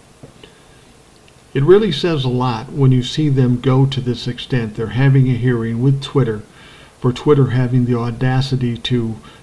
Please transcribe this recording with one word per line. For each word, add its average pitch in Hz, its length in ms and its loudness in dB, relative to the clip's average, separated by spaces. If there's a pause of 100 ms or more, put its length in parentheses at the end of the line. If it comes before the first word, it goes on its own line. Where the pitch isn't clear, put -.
(1500)
It 135 80 -2
really 190 300 4
says 160 320 -2
a 131 40 -2
lot 123 440 -4
when 139 200 4
you 127 100 2
see 151 260 -2
them 127 320 2
go 131 240 2
to 135 160 -2
this 120 260 -4
extent. 113 500 -6
They're 113 100 -4
having 131 420 2
a 127 60 0
hearing 117 480 -2
with 139 200 0
Twitter 113 400 -2 (580)
for 123 120 0
Twitter 139 360 2
having 123 360 0
the 120 140 0
audacity 123 800 -2
to 113 380 -2 (260)